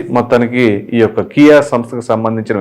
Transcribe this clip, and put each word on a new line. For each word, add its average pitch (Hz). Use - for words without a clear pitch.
మొత్తానికి 120
ఈ 117
యొక్క 107
Kia 147
సంస్థకు 120
సంబంధించిన 113